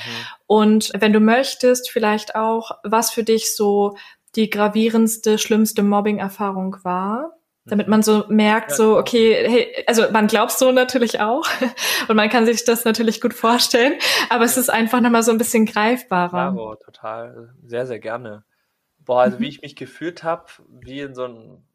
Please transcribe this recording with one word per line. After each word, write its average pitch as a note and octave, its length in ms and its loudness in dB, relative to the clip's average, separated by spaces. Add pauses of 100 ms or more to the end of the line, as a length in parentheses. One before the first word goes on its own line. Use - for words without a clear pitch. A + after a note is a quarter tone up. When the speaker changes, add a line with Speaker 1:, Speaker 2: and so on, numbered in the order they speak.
Speaker 1:
Mhm. A#2 220 -12 (180)
Speaker 2:
Und G#3+ 500 4
wenn G#3+ 160 2
du G#3+ 80 4
möchtest, B3 680 2
vielleicht G#3+ 460 -2
auch, A3 360 -4 (120)
was A3 260 0
für A3+ 140 -6
dich A3 320 -2
so G3+ 400 0 (400)
die G#3+ 140 0
gravierendste, A3 880 0
schlimmste G#3+ 440 0
Mobbing-Erfahrung G3 1000 -2
war? G#3 520 -6 (320)
Damit G3+ 200 -2
Speaker 1:
Mhm. - 0 -
Speaker 2:
man G#3+ 140 4
so G#3+ 260 2
merkt, G#3+ 420 2
Speaker 1:
Ja, - 20 -4
Speaker 2:
so, A3 260 4
Speaker 1:
klar. - 0 -
Speaker 2:
okay, A3+ 360 4 (140)
hey, - 380 0
also A3+ 260 2
man G#3+ 140 4
glaubt G#3+ 260 2
so B3+ 180 4
natürlich B3+ 500 0
auch A#3+ 260 -2 (320)
<laughs> - 300 -6
und A3 80 2
man G#3+ 120 2
kann A3+ 160 2
sich A3+ 200 0
das A#3 200 0
natürlich A3+ 380 0
gut A#3+ 100 0
vorstellen, A#3+ 600 2 (340)
aber A3+ 160 2
es B3 120 0
Speaker 1:
Ja. - 20 0
Speaker 2:
ist B3 120 0
einfach A3+ 300 0
nochmal A#3 220 4
so A#3 100 2
ein A3+ 60 0
bisschen A3+ 260 2
greifbarer. F#3 960 -2
Speaker 1:
Klaro, A2 160 -12
total, A#2 800 -16 (100)
sehr, A#2+ 220 -6
sehr A2+ 140 -10
gerne. A2 440 -12 (540)
Boah, B2 240 0
also G2+ 180 2
wie C3 80 -4
Speaker 2:
Mhm. - 0 -
Speaker 1:
ich C#3+ 140 -16
mich C#3+ 140 -18
gefühlt D#3 480 -12
hab, - 440 -8
wie B2+ 320 -18
in C3+ 140 -14
so B2+ 120 -10
ein A2 380 -20 (100)